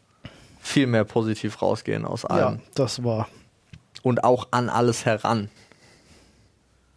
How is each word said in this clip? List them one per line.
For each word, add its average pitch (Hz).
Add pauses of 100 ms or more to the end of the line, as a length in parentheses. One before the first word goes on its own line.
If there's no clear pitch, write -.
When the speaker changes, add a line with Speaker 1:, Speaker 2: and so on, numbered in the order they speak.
(600)
Speaker 1:
viel -
mehr 110
positiv 110
rausgehen 107
aus -
allem. -
Speaker 2:
Ja, 110 (160)
das 127
war 110 (760)
Speaker 1:
Und 123
auch 123
an 123
alles 117
heran. 107 (1500)